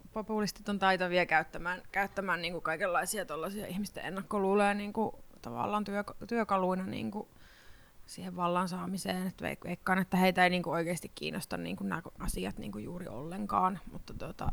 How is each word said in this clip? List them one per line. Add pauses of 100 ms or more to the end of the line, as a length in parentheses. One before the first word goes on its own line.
(140)
populistit
on
taitavia
käyttämään, (100)
käyttämään
niinku
kaikenlaisia
tollasia
ihmisten
ennakkoluuloja
niinku (220)
tavallaan
työka-, (120)
työkaluina
niinku (760)
siihen
vallan
saamiseen.
Et
veik-,
veikkaan,
että
heitä
ei
niinku
oikeesti
kiinnosta
niinku
nää (180)
asiat
niinku
juuri
ollenkaan, (120)
mutta
tota,